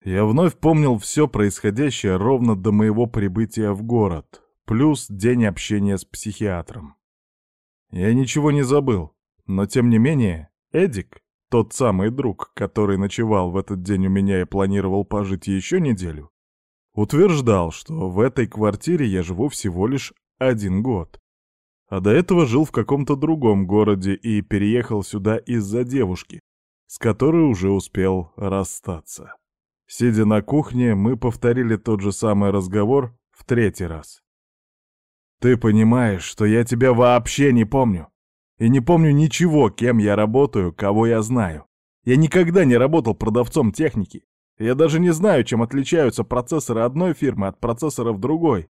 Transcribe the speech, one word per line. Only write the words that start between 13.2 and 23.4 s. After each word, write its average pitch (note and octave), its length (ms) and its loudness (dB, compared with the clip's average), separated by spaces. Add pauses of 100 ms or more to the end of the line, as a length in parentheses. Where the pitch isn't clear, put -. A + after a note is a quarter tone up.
в F2+ 60 -6
этот F#2+ 260 -6
день F#2+ 240 -2
у - 20 0
меня G2 320 0
и F2+ 40 -2
планировал G2 600 -2
пожить G2 440 -6
ещё G2 300 -2
неделю, F2+ 520 -4 (640)
утверждал, A#2 800 2
что D#3 360 -8
в F2+ 120 -2
этой B2+ 260 0
квартире G#2+ 600 -2
я F#2 180 -2
живу F#2 240 -4
всего F#2+ 400 -4
лишь C3+ 260 -6 (240)
один G#2 440 0
год. G#2+ 360 -6 (680)
А G2 100 -6
до G2 120 0
этого F3 360 2
жил C3 180 2
в - 60 -6
каком-то C#3 460 -2
другом C3 500 0